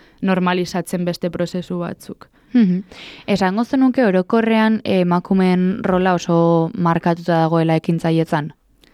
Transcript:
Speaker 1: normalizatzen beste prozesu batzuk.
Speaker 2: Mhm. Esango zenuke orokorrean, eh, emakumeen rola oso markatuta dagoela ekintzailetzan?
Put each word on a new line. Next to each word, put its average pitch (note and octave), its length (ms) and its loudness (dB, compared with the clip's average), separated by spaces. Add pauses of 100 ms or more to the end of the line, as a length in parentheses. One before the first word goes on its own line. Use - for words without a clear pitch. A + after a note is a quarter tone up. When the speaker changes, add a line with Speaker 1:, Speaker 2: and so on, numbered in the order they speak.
(220)
Speaker 1:
normalizatzen F3+ 840 -2
beste F3 260 -4
prozesu F3 480 -6
batzuk. - 480 -12 (280)
Speaker 2:
Mhm. F#3 240 4 (480)
Esango G3 380 0
zenuke C4 420 2
orokorrean, A3 800 2
eh, F#3+ 160 0
emakumeen F3+ 840 2
rola F#3 300 2
oso E3+ 600 2
markatuta E3+ 680 0
dagoela D#3+ 360 2
ekintzailetzan? D#3+ 760 -2 (400)